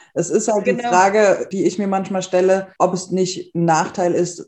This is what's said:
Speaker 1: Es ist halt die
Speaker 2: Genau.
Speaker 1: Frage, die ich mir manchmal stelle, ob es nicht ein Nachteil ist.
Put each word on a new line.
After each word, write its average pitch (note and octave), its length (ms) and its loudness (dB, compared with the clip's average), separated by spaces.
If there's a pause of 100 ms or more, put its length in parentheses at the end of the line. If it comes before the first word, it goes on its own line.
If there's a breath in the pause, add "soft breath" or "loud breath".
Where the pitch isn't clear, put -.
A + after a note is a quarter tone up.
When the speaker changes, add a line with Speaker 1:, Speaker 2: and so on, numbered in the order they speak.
(140 soft breath)
Speaker 1:
Es E3+ 160 -2
ist A3 180 0
halt G#3 180 -2
die G3 100 0
Speaker 2:
Genau. A#3+ 140 -6
Speaker 1:
Frage, G3 640 2
die F#3+ 120 -2
ich G3+ 140 0
mir G3+ 80 -2
manchmal F#3+ 360 -2
stelle, F#3+ 460 2 (100)
ob F3+ 140 2
es - 180 -6
nicht F#3 440 -4
ein E3+ 100 0
Nachteil E3+ 480 2
ist. E3+ 360 -2